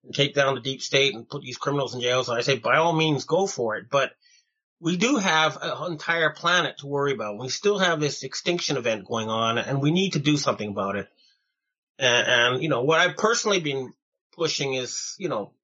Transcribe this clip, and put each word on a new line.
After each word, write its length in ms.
and 100
take 220
down 200
the 60
deep 200
state 340
and 140
put 120
these 160
criminals 380
in 60
jail. 220
So 100
I 80
say, 160
by 200
all 160
means, 320
go 220
for 300
it. 120
But 220
we 180
do 180
have 460
an 320
entire 380
planet 480
to 80
worry 260
about. 260
We 100
still 300
have 200
this 240
extinction 520
event 300
going 240
on, 280
and 240
we 100
need 220
to 60
do 160
something 340
about 280
it. 100
And, 300
and, 360
you 60
know, 140
what 160
I've 160
personally 460
been 320
pushing 380
is, 460
you 100
know 240